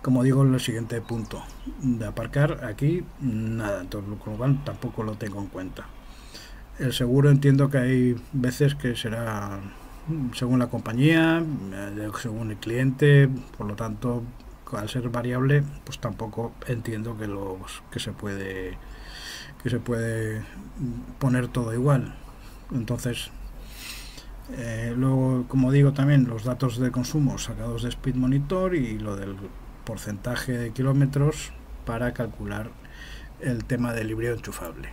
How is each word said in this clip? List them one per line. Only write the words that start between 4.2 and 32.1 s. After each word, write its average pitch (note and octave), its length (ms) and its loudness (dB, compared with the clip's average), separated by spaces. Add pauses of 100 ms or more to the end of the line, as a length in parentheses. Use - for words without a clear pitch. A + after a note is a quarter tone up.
lo G#2+ 60 -8
cual C3 260 2
tampoco A2+ 380 -6
lo G#2+ 140 -4
tengo G2+ 240 -6
en G2+ 80 -8
cuenta. F#2+ 360 -10 (920)
El B2+ 160 -2
seguro C3+ 360 6
entiendo C#3 380 8
que C#3 80 0
hay B2+ 400 4 (160)
veces C3 420 2
que A#2+ 220 -2
será G#2+ 640 -4 (720)
según B2+ 260 2
la B2 100 2
compañía, E3 760 4 (280)
eh, G2+ 360 -8 (120)
según A2 300 -4
el G#2 60 -6
cliente, C3+ 720 8 (280)
por G#2+ 100 -6
lo G#2 100 -4
tanto, A2+ 480 -2 (480)
al A#2 160 -6
ser B2 220 -2
variable, B2 520 4 (220)
pues - 140 -10
tampoco A2+ 540 -4 (140)
entiendo A2 500 -4
que G#2+ 100 -6
los, G2 560 -8 (100)
que G#2+ 80 -4
se G#2+ 120 -6
puede, F#2+ 680 -6 (840)
que B2 80 -2
se A#2+ 80 0
puede A2+ 640 -2 (760)
poner B2 300 2
todo A2+ 260 -2
igual. B2+ 420 2 (560)
Entonces, A#2+ 580 -4 (1200)
eh, A#2 440 -4
luego, C3 500 4
como C3 240 4
digo, C#3 220 8
también C#3 340 6
los A2+ 180 -4
datos B2 340 0
de B2+ 120 2
consumo B2 480 2
sacados A2+ 440 -4
de B2 80 -2
Speed B2+ 260 -2
Monitor C#3+ 580 2
y A2+ 240 0
lo G#2 180 -4
del G2 200 -8 (480)
porcentaje A2 680 -4
de A#2+ 200 -2
kilómetros C#3 800 2 (320)
para A#2+ 300 -2